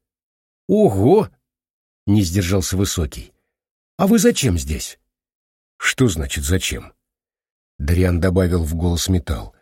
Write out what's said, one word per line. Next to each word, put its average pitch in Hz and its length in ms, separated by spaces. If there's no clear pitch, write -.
"Ого!" — 180 640
не 104 140
сдержался 92 560
высокий. - 560
"А 196 100
вы 226 120
зачем 156 380
здесь?" 71 420
"Что - 300
значит 78 360
"зачем"?" 73 500
Дариан 87 420
добавил 90 440
в 78 120
голос 85 340
металл. 80 520